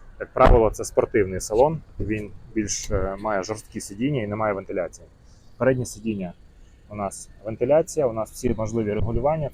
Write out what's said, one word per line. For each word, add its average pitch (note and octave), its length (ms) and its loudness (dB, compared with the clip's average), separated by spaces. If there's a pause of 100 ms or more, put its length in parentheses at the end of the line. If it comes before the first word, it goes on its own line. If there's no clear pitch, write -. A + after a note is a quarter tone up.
(200)
Як G#2 120 -12
правило, B2 380 8
це - 140 -8
спортивний F#2+ 560 0
салон, C#3+ 400 2 (200)
він G#2 300 -4 (240)
більш, G#2+ 360 -4
е, F#2+ 300 0
має G#2 220 0
жорсткі A2 380 -8
сидіння B2 420 -4
і G#2 40 -4
немає G#2 280 -2
вентиляції. F#2+ 540 -6 (480)
Переднє B2 280 0
сидіння G#2 480 -6 (560)
у G#2 60 -16
нас G2+ 360 -8 (140)
вентиляція, C3+ 640 0
у A#2 60 0
нас A2 180 -6
всі A#2+ 240 -2
можливі A2 380 -2
регулювання, A#2 600 0